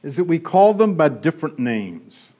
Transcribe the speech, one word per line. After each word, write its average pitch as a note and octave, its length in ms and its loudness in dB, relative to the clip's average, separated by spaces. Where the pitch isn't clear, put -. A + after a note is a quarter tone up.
is C#3+ 120 -12
that F3+ 80 -2
we E3 140 0
call G3 380 4
them G#3 180 2
by D#3 160 2
different D3+ 480 -4
names. G#2 560 -6